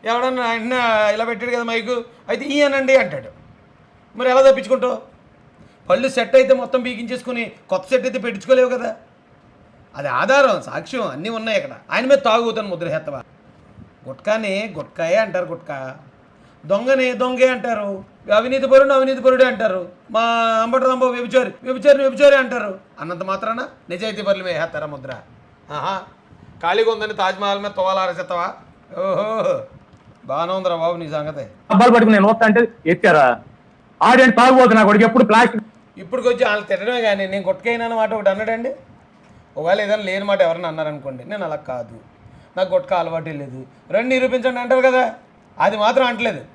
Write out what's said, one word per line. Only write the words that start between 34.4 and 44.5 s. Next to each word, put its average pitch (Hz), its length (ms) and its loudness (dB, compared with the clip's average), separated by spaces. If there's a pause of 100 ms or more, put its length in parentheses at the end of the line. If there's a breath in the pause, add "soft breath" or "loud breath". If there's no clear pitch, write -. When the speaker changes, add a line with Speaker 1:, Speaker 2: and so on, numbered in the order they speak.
Speaker 2:
నా 220 100 6
కొడుకు, 208 200 6
ఎప్పుడు 226 200 4
ప్లాస్టిక్. 220 400 4 (340)
Speaker 1:
ఇప్పటికొచ్చి 240 460 -2
వాళ్ళు 208 200 0
తిట్టడమే 208 360 -4
కానీ 202 260 0
నేను 190 220 -6
గుట్కా 190 220 -4
అయినా 233 180 -4
మాట 226 260 -2
ఒకటి 202 160 0
అన్నాడండి. 226 440 -4 (840)
ఒకవేళ 175 240 0
ఏదైనా 208 220 -2
లేని 196 220 -6
మాట 196 160 0
ఎవరైనా 170 280 0
అన్నారనుకోండి, 147 560 -8
నేను 196 200 -8
అలా 156 120 -6
కాదు, 117 420 -12 (580 soft breath)
నాకు 185 180 -2
గుట్కా 180 220 -4
అలవాటే 165 360 -6
లేదు, 131 340 -14 (240 soft breath)
రండి 233 240 0
నిరూపించండి 254 460 -2